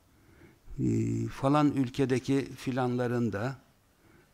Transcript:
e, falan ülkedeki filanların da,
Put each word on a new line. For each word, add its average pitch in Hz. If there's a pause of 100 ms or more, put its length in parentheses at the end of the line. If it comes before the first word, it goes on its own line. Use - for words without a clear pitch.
(800)
e, 113
falan 143
ülkedeki 131
filanların 123
da, 120 (800)